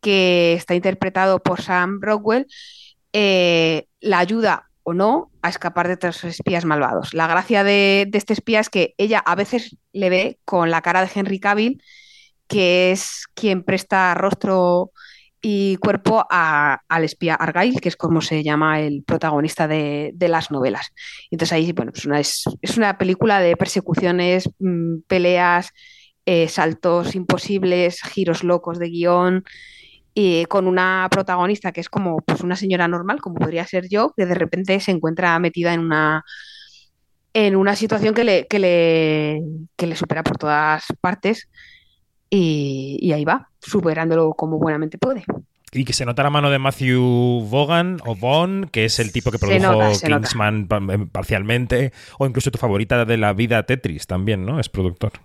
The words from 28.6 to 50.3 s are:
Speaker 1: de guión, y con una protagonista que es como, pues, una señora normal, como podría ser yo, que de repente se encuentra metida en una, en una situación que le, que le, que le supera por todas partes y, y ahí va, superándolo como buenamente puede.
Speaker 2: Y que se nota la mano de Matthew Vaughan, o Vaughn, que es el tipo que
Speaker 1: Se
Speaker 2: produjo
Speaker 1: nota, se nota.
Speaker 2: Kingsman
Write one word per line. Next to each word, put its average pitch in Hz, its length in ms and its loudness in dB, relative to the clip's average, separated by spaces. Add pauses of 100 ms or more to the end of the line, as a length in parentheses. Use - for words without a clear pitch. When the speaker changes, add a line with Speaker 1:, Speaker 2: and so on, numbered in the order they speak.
Speaker 1:
de 170 120 -6
guión, 175 540 2 (680)
y 180 340 2
con 196 200 0
una 185 440 2
protagonista 190 640 0
que 175 80 -10
es 160 80 -10
como, 175 340 -4
pues, - 200 -2
una 180 140 -2
señora 180 320 0
normal, 180 320 -4
como 175 160 -10
podría 165 280 -2
ser 185 240 -4
yo, 214 280 0
que 190 100 0
de 180 80 0
repente 185 460 0
se 196 100 -4
encuentra 165 480 0
metida 170 340 0
en 170 80 0
una, 156 440 0 (1080)
en 208 240 2
una 196 200 2
situación 214 360 0
que 233 120 2
le, 190 240 2
que 214 100 0
le, 160 840 2 (360)
que 175 100 -4
le 165 100 -4
supera 160 280 -4
por 143 120 -2
todas 156 480 0 (160)
partes 202 480 -2 (800)
y, 143 720 0
y 175 120 0
ahí 147 120 0
va, 202 260 0 (100)
superándolo 165 760 0
como 160 240 -4
buenamente 156 400 -2
puede. 254 260 -4 (480)
Speaker 2:
Y 131 120 -2
que 123 80 -4
se 131 120 -2
nota 120 200 0
la 143 60 2
mano 147 200 2
de 139 80 2
Matthew 123 880 2
Vaughan, 165 560 2
o 117 120 -4
Vaughn, 165 560 0
que 110 120 2
es 113 140 0
el 110 140 -2
tipo 120 180 -2
que 110 80 -4
Speaker 1:
Se - 80 -2
Speaker 2:
produjo 95 260 4
Speaker 1:
nota, 107 220 4
se 151 140 -2
nota. 151 140 2
Speaker 2:
Kingsman 107 440 -2